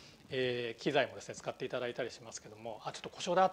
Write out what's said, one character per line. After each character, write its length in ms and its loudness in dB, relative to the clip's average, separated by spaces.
え 460 0
ー、 60 -14
機 80 2
材 160 6
も 80 -6
で 60 -12
す 80 -14
ね、 80 -8
使 120 -8
っ 60 -2
て 100 -6
い 40 -2
た 100 -2
だ 80 -2
い 80 -4
た 80 -2
り 80 -2
し 120 -14
ま 100 -14
す 100 -12
け 60 -16
ど 80 -14
も、 280 -8
「あ、 60 -6
ち 80 -8
ょ 0 -
っ 40 -16
と 80 -6
故 100 -12
障 200 4
だ」 120 10